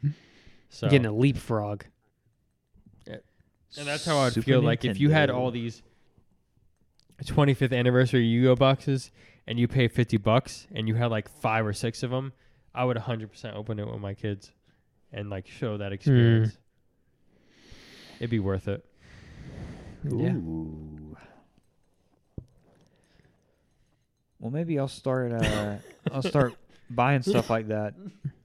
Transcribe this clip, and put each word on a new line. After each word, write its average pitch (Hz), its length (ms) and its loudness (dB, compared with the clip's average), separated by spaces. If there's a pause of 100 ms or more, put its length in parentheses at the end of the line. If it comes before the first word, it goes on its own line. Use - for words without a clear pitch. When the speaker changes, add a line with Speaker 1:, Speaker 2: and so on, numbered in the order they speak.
(720)
Speaker 1:
So. - 180 -6
Speaker 2:
Getting 123 180 6
a 104 60 -2
leapfrog. 107 720 0 (1200)
Speaker 1:
Yeah. - 120 -14 (600)
And 147 80 -10
that's 147 180 -6
how 156 140 2
I'd 127 140 4
Speaker 3:
Super 113 120 -2
Speaker 1:
feel, 131 160 4
like, 120 240 2
if 104 140 -2
you 147 120 4
had 151 180 4
Speaker 3:
Nintendo. 123 80 -4
Speaker 1:
all 127 160 -2
these 117 320 -8 (1400)
twenty-fifth 139 480 2
anniversary 123 540 4
Yu-Gi-Oh 123 300 6
boxes 135 560 0 (340)
and 113 140 -6
you 120 80 2
pay 131 180 2
fifty 113 300 0
bucks 110 580 0
and 110 140 -4
you 110 80 0
had, 117 160 0
like, 107 160 -4
five 110 360 -2
or 104 80 -2
six 117 300 -6
of 123 100 -4
'em, 131 200 -6 (420)
I 127 100 -2
would 123 120 0
a 110 60 -4
hundred 110 280 -8
percent 107 260 -14
open 107 220 -8
it 104 100 -6
with 113 120 -10
my 98 140 -8
kids 101 360 -8 (640)
and, 104 180 -10
like, 95 160 -10
show 107 300 -6
that 101 160 -6
Speaker 2:
Mm. - 20 -4
Speaker 1:
experience. 117 640 4 (1600)
It'd 120 120 -6
be 113 100 0
worth 95 260 -2
it. 101 180 -6 (1300)
Speaker 2:
Yeah. 120 240 0
Speaker 3:
Ooh. 78 840 -10 (3250)
Well, 113 120 -8
maybe 160 280 -2
I'll 135 100 0
start, 127 440 -2
uh, 107 440 -2 (180)
Speaker 1:
<laughs> - 180 -8
Speaker 3:
I'll 135 100 -4
start 127 320 2 (360)
buying 123 320 2
stuff 123 280 0
like 113 180 0
that 107 260 -2 (500)